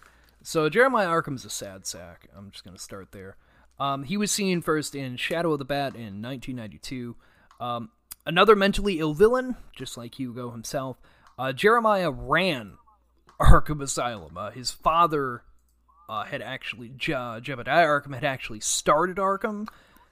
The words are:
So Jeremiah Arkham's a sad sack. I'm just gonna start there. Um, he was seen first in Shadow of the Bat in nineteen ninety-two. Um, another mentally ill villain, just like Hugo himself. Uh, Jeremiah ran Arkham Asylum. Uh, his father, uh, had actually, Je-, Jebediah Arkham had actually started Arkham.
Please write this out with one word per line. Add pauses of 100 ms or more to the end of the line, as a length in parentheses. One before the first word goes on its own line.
(420)
So
Jeremiah
Arkham's
a
sad
sack.
I'm
just
gonna
start
there. (420)
Um,
he
was
seen
first
in
Shadow
of
the
Bat
in
nineteen
ninety-two. (440)
Um, (340)
another
mentally
ill
villain, (200)
just
like
Hugo
himself. (400)
Uh,
Jeremiah
ran (640)
Arkham
Asylum.
Uh,
his
father, (640)
uh,
had
actually,
Je-,
Jebediah
Arkham
had
actually
started
Arkham. (440)